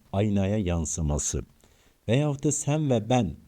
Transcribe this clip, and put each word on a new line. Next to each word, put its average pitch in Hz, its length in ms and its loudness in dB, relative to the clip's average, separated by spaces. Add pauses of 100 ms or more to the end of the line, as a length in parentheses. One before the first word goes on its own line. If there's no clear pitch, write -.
(120)
aynaya 101 460 2
yansıması 80 840 -2 (680)
veyahut 139 360 0
da 147 80 2
sen 147 380 -2
ve 110 180 2
ben 113 280 2 (120)